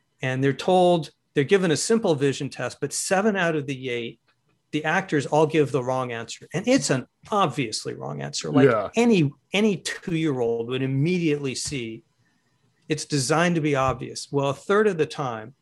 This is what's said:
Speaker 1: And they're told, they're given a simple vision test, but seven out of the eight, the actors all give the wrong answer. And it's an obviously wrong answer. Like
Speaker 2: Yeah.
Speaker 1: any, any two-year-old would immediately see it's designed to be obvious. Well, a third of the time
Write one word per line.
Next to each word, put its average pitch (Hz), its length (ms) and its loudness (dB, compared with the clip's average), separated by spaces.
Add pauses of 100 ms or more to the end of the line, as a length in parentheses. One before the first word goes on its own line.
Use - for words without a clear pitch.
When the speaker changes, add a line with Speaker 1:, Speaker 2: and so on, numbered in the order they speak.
(200)
Speaker 1:
And 131 240 -2
they're 139 80 4
told, 175 600 2 (240)
they're 147 80 4
given 180 260 4
a 147 80 2
simple 220 380 0
vision 135 340 -2
test, 120 320 -8
but 143 100 -4
seven 196 440 0
out 170 200 0
of 139 120 -4
the 131 220 -6
eight, 117 300 -6 (520)
the 151 120 -2
actors 160 440 0
all 151 180 4
give 147 260 2
the 127 120 0
wrong 127 280 -2
answer. 113 440 -12
And 190 120 -4
it's 247 220 4
an 131 160 0 (240)
obviously 147 640 -2
wrong 135 300 -10
answer. 147 260 -8
Like 135 180 6
Speaker 2:
Yeah. 110 280 2
Speaker 1:
any, 214 360 4 (220)
any 202 240 2
two-year-old 127 920 -2
would 131 120 -4
immediately 147 720 0
see 117 480 -8 (880)
it's 151 160 -4
designed 156 500 0
to 160 60 0
be 147 140 0
obvious. 131 560 -4
Well, 139 180 0
a 139 60 -4
third 208 320 0
of 190 100 0
the 151 80 0
time 120 560 -8